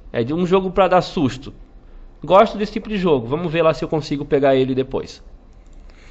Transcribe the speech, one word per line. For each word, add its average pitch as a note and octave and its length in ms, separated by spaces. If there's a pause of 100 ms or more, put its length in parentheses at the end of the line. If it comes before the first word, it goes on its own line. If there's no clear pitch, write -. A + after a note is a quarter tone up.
(120)
É A#2+ 100
de B2 120
um F3 120
jogo F#3 240
pra F#3+ 160
dar F3+ 140
susto. - 520 (680)
Gosto G3 340
desse G3+ 160
tipo A3 160
de G#3+ 80
jogo, D3+ 300
vamos D#3+ 240
ver E3 120
lá D#3+ 120
se - 100
eu - 40
consigo D3 360
pegar C#3 300
ele C3 200
depois. A#2 480 (880)